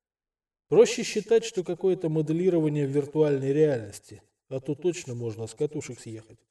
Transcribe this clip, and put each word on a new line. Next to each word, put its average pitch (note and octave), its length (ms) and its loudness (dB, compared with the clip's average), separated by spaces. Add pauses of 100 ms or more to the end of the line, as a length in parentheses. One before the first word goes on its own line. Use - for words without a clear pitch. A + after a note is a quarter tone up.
(680)
Проще A#3 360 4
считать, A3+ 400 2
что - 180 -6
какое-то F3 460 -2
моделирование D#3 800 2
в - 20 -4
виртуальной C#3 600 0
реальности, A#2+ 680 0 (280)
а C3 100 -8
то C#3 160 -6
точно D#3 400 -4
можно A2+ 320 -8
с - 80 -16
катушек D3 460 -8
съехать. A2 400 -18 (100)